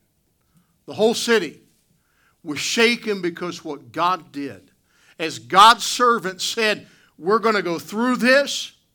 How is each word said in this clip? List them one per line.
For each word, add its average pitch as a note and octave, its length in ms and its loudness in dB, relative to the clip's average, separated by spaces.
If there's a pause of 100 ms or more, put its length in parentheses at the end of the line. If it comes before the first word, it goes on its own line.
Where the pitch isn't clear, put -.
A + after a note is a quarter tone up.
(880)
The C#3+ 80 -16
whole A3 200 2
city G#3+ 460 -2 (840)
was C#3+ 160 -10
shaken A3+ 640 -2
because F3 420 -8
what C3 280 -14
God D#3+ 400 -2
did. B2+ 400 -14 (440)
As D#3 220 -8
God's F#3+ 460 6
servant F#3+ 580 -2
said, G#3+ 460 -4 (300)
"We're F#3+ 200 0
gonna G#3+ 240 0
go E3+ 160 -4
through A#3 380 -2
this. C4 560 0 (220)